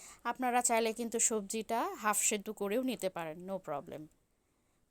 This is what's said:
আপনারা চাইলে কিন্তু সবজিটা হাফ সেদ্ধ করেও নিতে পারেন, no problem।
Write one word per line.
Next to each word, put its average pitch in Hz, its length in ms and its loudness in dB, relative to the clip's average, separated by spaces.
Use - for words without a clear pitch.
আপনারা 247 380 2
চাইলে 226 320 4
কিন্তু 233 260 -4
সবজিটা 220 600 0
হাফ 208 180 2
সেদ্ধ 208 220 0
করেও 208 320 0
নিতে 208 260 0
পারেন, 165 280 -4
no 190 60 -2
problem। 139 340 -6